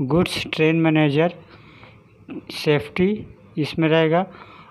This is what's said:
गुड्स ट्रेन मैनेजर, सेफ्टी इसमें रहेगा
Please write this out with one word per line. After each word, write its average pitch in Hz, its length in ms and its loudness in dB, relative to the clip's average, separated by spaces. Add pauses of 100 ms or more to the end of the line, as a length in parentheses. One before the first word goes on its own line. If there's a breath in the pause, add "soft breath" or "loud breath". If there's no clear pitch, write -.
गुड्स 151 520 -2
ट्रेन 160 280 2
मैनेजर, 156 540 2 (1200 loud breath)
सेफ्टी 180 720 -2 (320)
इसमें 160 300 -2
रहेगा 160 360 2 (460 loud breath)